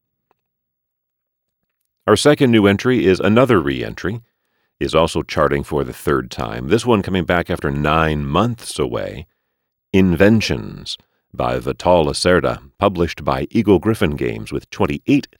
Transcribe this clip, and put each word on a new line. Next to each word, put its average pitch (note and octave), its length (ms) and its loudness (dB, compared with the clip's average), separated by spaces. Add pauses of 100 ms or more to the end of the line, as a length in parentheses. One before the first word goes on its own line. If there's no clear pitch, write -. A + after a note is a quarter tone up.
(2000)
Our G#2 100 4
second C#3+ 340 4
new G#2+ 160 6
entry G2+ 400 2
is F#2 140 4
another A2+ 400 4
re-entry, F2+ 640 -6 (580)
is C#2+ 140 -6
also D#2+ 280 2
charting C#2+ 400 0
for C#2+ 220 -4
the B1 80 -12
third B1+ 400 -4
time, A#1+ 340 -8
this G#2 180 0
one A2+ 180 2
coming F#2 220 -2
back E2+ 240 0
after E2 220 -4
nine D2+ 560 0
months G#2 520 -4
away, F#2+ 480 -6 (680)
Inventions G2 1040 0 (360)
by B1+ 240 -4
Vital D#2 460 0
Lacerda, C#2+ 580 0 (160)
published F2 460 -2
by C#2+ 260 -4
Eagle G#2 300 4
Gryphon G2+ 340 -2
Games, A#1 380 -6
with C#2 180 -8
twenty-eight G2 560 -2 (140)